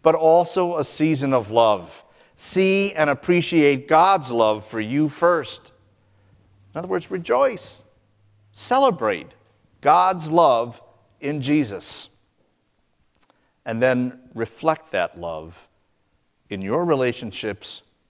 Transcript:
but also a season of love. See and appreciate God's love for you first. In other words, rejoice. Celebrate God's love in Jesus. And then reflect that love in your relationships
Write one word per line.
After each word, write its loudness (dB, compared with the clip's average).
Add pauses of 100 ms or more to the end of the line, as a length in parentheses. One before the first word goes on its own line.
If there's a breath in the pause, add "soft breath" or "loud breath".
but 4
also 2
a -2
season -2
of 0
love. 0 (300 soft breath)
See 0
and 0
appreciate 0
God's 2
love 0
for -8
you -2
first. -2 (1040)
In -8
other -10
words, -4
rejoice. -2 (680)
Celebrate 0 (480)
God's 2
love 2 (360)
in -6
Jesus. -2 (1600)
And -4
then 0 (140)
reflect -4
that -4
love -12 (840)
in -10
your -4
relationships -4 (260)